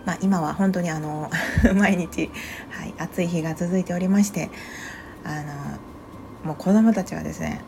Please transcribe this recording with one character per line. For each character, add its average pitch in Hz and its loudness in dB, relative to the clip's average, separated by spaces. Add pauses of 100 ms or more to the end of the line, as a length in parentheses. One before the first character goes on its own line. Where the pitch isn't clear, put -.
ま 180 -2
あ、 - -4
今 190 4
は 151 -2
本 190 2
当 180 0
に 170 -2
あ 160 -4
の、 151 -6 (220)
<laughs> 190 6
毎 196 6
日、 165 -2 (400)
は - -10
い、 - -10
暑 175 -4
い 170 2
日 170 0
が 160 -2
続 175 0
い 185 4
て 180 -2
お 180 0
り 185 0
ま 196 6
し 202 4
て、 151 -4 (760)
あ 151 -6
の、 - - (1000)
も 160 -4
う - -6
子 185 2
供 220 8
た 196 2
ち 160 -6
は 165 -6
で 160 -6
す - -10
ね 160 -4